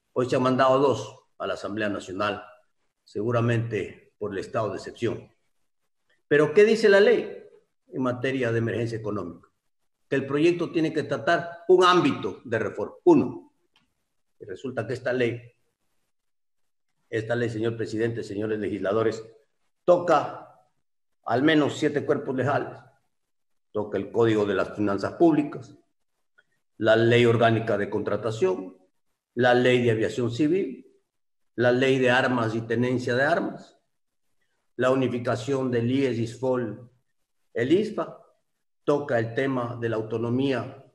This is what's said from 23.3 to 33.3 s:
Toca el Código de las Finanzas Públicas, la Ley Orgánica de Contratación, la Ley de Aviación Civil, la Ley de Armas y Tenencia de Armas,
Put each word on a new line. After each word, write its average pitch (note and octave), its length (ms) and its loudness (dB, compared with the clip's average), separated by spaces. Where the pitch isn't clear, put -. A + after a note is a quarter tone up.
Toca G#2 260 -6
el G2 140 -6
Código A2 340 2
de G2+ 100 0
las F#2 200 -4
Finanzas G2 380 -4
Públicas, - 600 0
la A2 200 4
Ley A#2+ 280 6
Orgánica A2+ 520 2
de G2+ 120 -4
Contratación, G#2+ 880 -4
la B2 180 4
Ley B2 280 4
de A#2+ 100 2
Aviación A2 380 -2
Civil, E3 560 -2
la B2 160 2
Ley C3 260 2
de B2+ 140 2
Armas B2 440 0
y A2+ 60 -4
Tenencia B2 540 -2
de C3 80 2
Armas, - 560 -4